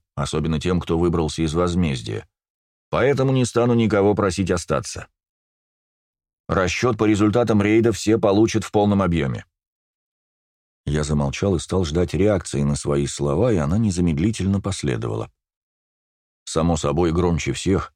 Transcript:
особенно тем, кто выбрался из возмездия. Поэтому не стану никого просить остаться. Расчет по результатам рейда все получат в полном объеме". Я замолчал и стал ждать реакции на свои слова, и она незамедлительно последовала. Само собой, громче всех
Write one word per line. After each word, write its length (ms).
особенно 440
тем, 200
кто 200
выбрался 420
из 120
возмездия. 760
Поэтому 420
не 140
стану 280
никого 400
просить 380
остаться. 560
Расчет 500
по 80
результатам 560
рейда 300
все 280
получат 440
в 80
полном 300
объеме". 440
Я 180
замолчал 520
и 40
стал 240
ждать 300
реакции 480
на 140
свои 320
слова, 440
и 60
она 220
незамедлительно 840
последовала. 680
Само 340
собой, 340
громче 420
всех 420